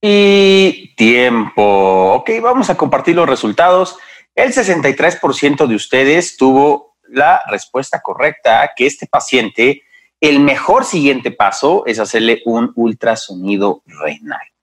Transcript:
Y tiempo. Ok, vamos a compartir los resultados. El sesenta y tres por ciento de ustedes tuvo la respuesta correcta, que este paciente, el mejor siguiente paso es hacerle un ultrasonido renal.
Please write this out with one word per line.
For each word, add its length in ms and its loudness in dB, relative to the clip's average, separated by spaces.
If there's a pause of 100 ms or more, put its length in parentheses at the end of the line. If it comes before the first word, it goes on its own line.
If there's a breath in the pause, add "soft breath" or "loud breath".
Y 920 2
tiempo. 640 2 (520)
Ok, 160 -4 (120)
vamos 280 0
a 60 0
compartir 380 0
los 140 0
resultados. 680 0 (360 loud breath)
El 180 -2
sesenta 360 -2
y 80 -2
tres 180 0
por 180 -4
ciento 360 0
de 80 0
ustedes 600 -2
tuvo 680 2
la 440 0
respuesta 540 -6
correcta, 720 -2
que 120 0
este 200 -6
paciente, 760 -2 (360 soft breath)
el 200 2
mejor 440 0
siguiente 460 -2
paso 560 -2
es 140 -4
hacerle 460 -2
un 280 -2
ultrasonido 1120 -4
renal. 540 -12 (220)